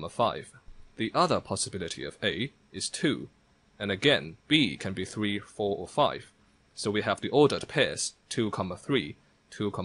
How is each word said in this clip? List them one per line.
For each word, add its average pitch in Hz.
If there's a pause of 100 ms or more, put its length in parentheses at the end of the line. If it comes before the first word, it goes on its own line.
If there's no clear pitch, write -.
five. 90 (460)
The 113
other 151
possibility 92
of 73
A 101 (200)
is -
two, 120 (500)
and 101
again, 98 (120)
B 139
can -
be 92
three, 104
four, 101
or 90
five. 95 (440)
So -
we 101
have 101
the -
ordered 131
pairs - (140)
two, 110 (280)
three, 104 (320)
two, 104 (140)